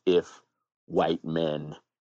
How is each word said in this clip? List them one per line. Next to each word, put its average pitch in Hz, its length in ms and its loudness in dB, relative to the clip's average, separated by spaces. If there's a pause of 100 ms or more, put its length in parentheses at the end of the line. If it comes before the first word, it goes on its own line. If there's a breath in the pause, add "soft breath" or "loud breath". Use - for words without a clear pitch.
if 87 360 2 (440)
white 85 380 -2
men 76 520 -4 (340)